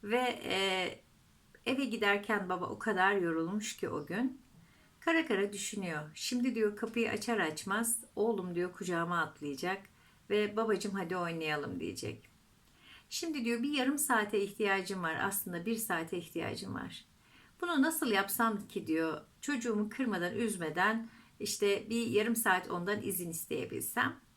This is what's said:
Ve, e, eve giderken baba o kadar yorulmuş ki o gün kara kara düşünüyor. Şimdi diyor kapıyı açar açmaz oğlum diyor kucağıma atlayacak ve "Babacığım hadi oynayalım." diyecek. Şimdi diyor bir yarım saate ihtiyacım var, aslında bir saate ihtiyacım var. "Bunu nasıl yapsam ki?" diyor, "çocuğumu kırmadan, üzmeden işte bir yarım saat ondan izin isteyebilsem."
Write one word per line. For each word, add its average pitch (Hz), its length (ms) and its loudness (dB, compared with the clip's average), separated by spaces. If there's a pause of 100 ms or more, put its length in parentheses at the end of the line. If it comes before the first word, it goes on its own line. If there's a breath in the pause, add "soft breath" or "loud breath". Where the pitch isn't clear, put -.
Ve, 240 400 2
e, - 120 -2 (1080)
eve 269 200 2
giderken 202 640 2
baba 180 160 -2
o - 140 -6
kadar 196 360 4
yorulmuş 175 640 0
ki - 120 -4
o 151 160 -4
gün 226 360 -2 (580 loud breath)
kara 330 260 2
kara 202 280 2
düşünüyor. 185 480 -4 (120)
Şimdi 247 420 0
diyor 214 200 2
kapıyı 226 340 0
açar 214 300 0
açmaz 196 600 0 (160)
oğlum 190 400 0
diyor 180 160 0
kucağıma 175 480 0
atlayacak 156 600 -4 (480 soft breath)
ve 208 260 2
"Babacığım 214 380 0
hadi 180 240 -2
oynayalım." 160 600 -2
diyecek. - 500 -6 (800 loud breath)
Şimdi 302 360 -2
diyor 233 180 2
bir 294 100 0
yarım 277 240 2
saate 214 440 2
ihtiyacım 196 640 0
var, 160 180 -2
aslında 180 440 -2
bir 226 100 2
saate 175 420 -2
ihtiyacım 170 580 -6
var. - 300 -10 (560 loud breath)
"Bunu 339 200 2
nasıl 320 300 2
yapsam 202 560 2
ki?" 160 200 -8
diyor, 160 340 0 (200)
"çocuğumu 226 480 0
kırmadan, 190 460 0
üzmeden 196 720 0 (300 loud breath)
işte 202 500 0
bir 233 180 0
yarım 220 280 4
saat 185 340 2
ondan 180 320 -2
izin 175 280 -4
isteyebilsem." - 960 -4 (120)